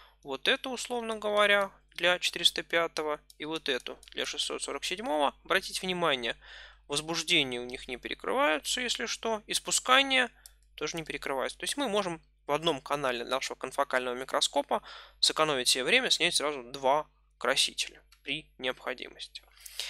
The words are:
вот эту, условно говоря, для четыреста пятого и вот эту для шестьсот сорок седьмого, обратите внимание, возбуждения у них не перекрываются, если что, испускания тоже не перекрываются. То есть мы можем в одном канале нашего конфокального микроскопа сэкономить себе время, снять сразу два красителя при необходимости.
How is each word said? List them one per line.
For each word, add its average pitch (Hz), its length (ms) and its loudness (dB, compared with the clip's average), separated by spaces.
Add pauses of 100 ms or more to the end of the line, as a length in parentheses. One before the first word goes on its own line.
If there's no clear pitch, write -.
(240)
вот 135 240 -2
эту, 262 220 0
условно 226 460 -6
говоря, 208 540 4 (240)
для 175 240 2
четыреста - 460 2
пятого 160 560 0 (180)
и 160 60 -8
вот 160 240 -6
эту 131 300 -2 (120)
для 131 160 -4
шестьсот 139 360 -4
сорок 139 220 -8
седьмого, 220 500 0 (100)
обратите 185 360 0
внимание, 156 560 0 (520)
возбуждения 151 720 0
у 123 40 -6
них 123 220 -10
не 123 120 -8
перекрываются, - 840 -2
если 240 260 -2
что, 220 400 -4
испускания 262 840 2 (440)
тоже - 220 -6
не 160 80 -4
перекрываются. 135 520 -4
То - 80 -10
есть - 120 -4
мы 277 120 0
можем 190 320 0 (260)
в 143 60 0
одном 151 280 2
канале 131 440 -2
нашего 127 320 -2
конфокального 127 580 0
микроскопа 151 680 0 (380)
сэкономить 147 480 4
себе 131 160 2
время, 214 260 4
снять 175 240 4
сразу 139 300 0
два 139 440 2 (300)
красителя - 640 0 (200)
при 147 360 -8
необходимости. - 840 -6 (480)